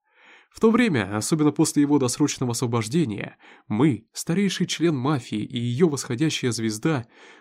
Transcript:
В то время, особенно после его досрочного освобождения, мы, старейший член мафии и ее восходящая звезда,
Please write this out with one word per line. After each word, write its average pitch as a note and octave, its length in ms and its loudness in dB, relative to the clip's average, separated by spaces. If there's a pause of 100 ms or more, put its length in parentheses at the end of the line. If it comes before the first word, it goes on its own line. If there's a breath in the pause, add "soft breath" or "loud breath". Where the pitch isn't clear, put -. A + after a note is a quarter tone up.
(500 soft breath)
В - 100 -20
то A3+ 100 6
время, D3+ 460 2
особенно D3 340 2
после D3 320 2
его C#3+ 160 4
досрочного C3 540 0
освобождения, A#2 840 -2 (280 soft breath)
мы, A2+ 460 2
старейший F3+ 540 -2
член E3 280 0
мафии B2 480 -2
и B2 160 -8
ее B2 300 2
восходящая C3 640 -2
звезда, A2+ 540 -2 (340 soft breath)